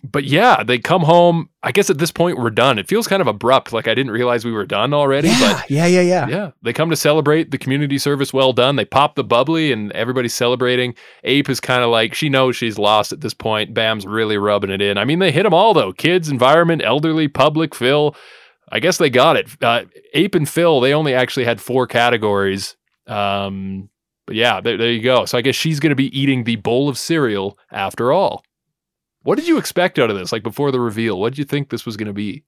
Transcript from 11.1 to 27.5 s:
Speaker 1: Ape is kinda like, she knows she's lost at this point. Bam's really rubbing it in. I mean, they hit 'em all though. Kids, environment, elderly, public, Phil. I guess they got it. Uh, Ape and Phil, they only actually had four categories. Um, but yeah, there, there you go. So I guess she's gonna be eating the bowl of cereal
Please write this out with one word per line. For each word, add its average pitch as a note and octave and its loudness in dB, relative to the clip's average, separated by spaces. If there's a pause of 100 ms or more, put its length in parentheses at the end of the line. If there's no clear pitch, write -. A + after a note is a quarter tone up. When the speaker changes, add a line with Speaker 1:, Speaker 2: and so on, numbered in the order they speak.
Speaker 1:
Ape C#3 2
is B2 -4
kinda B2 0
like, A2+ 0
she D#3 -4
knows C3 2
she's A2 -6
lost G#2 2
at F#2+ -12
this A2 -8
point. A2 -6
Bam's A2 -2
really G#2+ -2
rubbing G2+ 0
it G2 -2
in. G2+ 0
I G2+ 0
mean, D3+ 0
they F#3 2
hit E3 0
'em F#3 2
all G#3 4
though. A2+ 0
Kids, E3+ -2
environment, D3+ 2
elderly, D#3 0
public, D3+ 0
Phil. C#3+ 0 (560)
I A2+ -4
guess F3 0
they D#3 2
got B2+ 4
it. G2+ -2 (120)
Uh, A#2 2 (320)
Ape F#3 0
and D3+ 2
Phil, E3 2
they C3 2
only D3+ 0
actually B2+ 0
had A#2 -2
four B2 -2
categories. G#2 0 (320)
Um, G2 -6 (380)
but - -8
yeah, A2+ 2
there, G#2+ -2
there A#2 0
you A2+ -4
go. B2 2
So - -4
I B2 2
guess B2 0
she's D#3 -4
gonna D3 2
be C3 -2
eating C3+ 0
the A#2 -2
bowl A#2+ -2
of B2+ -6
cereal A2 -2 (140)